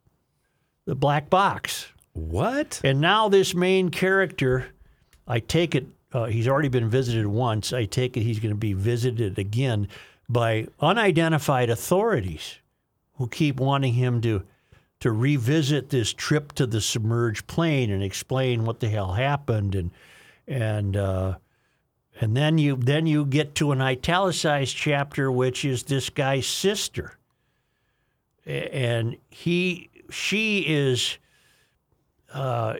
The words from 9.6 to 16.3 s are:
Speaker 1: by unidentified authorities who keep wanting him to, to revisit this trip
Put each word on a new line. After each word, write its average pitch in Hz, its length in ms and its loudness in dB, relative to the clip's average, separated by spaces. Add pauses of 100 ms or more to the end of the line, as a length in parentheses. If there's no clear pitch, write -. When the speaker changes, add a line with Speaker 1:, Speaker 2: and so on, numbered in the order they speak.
Speaker 1:
by 113 380 0 (140)
unidentified 160 920 2
authorities 139 840 0 (580)
who 123 140 -4
keep 143 320 0
wanting 135 340 2
him 123 280 2
to, 110 200 0 (580)
to 123 120 2
revisit 139 800 2
this 120 220 0
trip - 420 -2